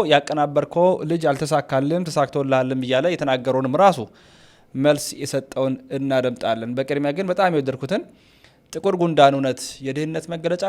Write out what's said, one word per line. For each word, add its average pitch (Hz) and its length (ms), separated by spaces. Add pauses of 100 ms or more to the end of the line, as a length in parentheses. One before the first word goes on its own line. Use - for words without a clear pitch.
"ያቀናበርከው 147 840 (160)
ልጅ 160 220
አልተሳካልም፣ 147 760
ተሳክቶልሃልም" 135 800
እያለ 127 260
የተናገረውንም 131 680
ራሱ 180 220 (760)
መልስ 139 400
የሰጠውን 135 600 (180)
እናደምጣለን። 123 840
በቅድሚያ 143 380
ግን 190 160
በጣም 185 220
የወደድኩትን 139 520 (720)
ጥቁር 190 240
ጉንዳን 151 360
እውነት 135 280 (220)
የድህነት 156 460
መገለጫ 170 400